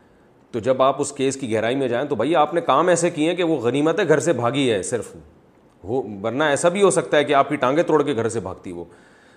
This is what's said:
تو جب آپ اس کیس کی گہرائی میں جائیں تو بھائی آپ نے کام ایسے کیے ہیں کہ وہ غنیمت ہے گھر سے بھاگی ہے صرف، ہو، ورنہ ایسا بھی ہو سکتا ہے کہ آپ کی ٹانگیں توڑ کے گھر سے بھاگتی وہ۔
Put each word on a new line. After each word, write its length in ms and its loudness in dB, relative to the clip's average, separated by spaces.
تو 80 -6
جب 240 0
آپ 180 2
اس 120 -4
کیس 240 -2
کی 160 -6
گہرائی 240 0
میں 120 -2
جائیں 200 -4
تو 60 -4
بھائی 220 0
آپ 180 2
نے 60 0
کام 280 2
ایسے 220 2
کیے 180 -2
ہیں 80 -2
کہ 80 0
وہ 120 0
غنیمت 440 0
ہے 80 2
گھر 100 4
سے 140 0
بھاگی 400 0
ہے 100 0
صرف، 340 -6
ہو، 180 -4
ورنہ 200 -2
ایسا 260 0
بھی 140 2
ہو 80 6
سکتا 260 0
ہے 80 4
کہ 100 0
آپ 140 4
کی 80 -2
ٹانگیں 260 2
توڑ 200 2
کے 140 -2
گھر 120 0
سے 120 -4
بھاگتی 320 -10
وہ۔ 120 -12